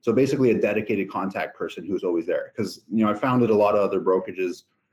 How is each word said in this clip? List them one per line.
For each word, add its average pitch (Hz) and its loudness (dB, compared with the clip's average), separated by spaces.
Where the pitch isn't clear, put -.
So 117 0
basically 131 4
a 104 2
dedicated 104 0
contact 95 -6
person 87 -8
who's 92 -4
always 85 -2
there. - -4
'Cause, 95 -8
you 110 2
know, 107 2
I 104 0
found 127 0
that 110 2
a 110 4
lot 104 4
of 104 2
other 95 0
brokerages, 92 -2